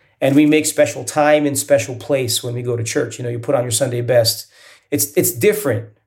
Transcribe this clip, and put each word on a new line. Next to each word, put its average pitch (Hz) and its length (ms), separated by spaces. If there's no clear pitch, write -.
And 135 140
we 151 100
make 151 200
special 139 400
time 151 400
and 139 120
special 139 380
place 127 480
when 120 100
we 123 80
go 120 140
to 113 80
church. 120 340
You 127 60
know, 123 60
you 120 100
put 139 160
on 123 80
your 123 80
Sunday 120 300
best. 120 460
It's, - 240
it's - 160
different, 127 580